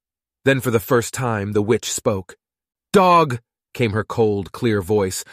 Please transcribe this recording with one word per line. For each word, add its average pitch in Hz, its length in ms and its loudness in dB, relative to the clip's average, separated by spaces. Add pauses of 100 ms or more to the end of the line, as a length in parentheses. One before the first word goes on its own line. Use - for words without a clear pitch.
(440)
Then 135 160 2
for 123 120 -2
the 110 80 2
first - 340 -2
time, 110 380 -4
the 104 100 2
witch 104 300 -2
spoke. - 440 -4 (560)
"Dog!" 170 460 4 (340)
came 117 200 0
her 104 100 -2
cold, 104 480 -2
clear 107 320 -2
voice, 95 500 0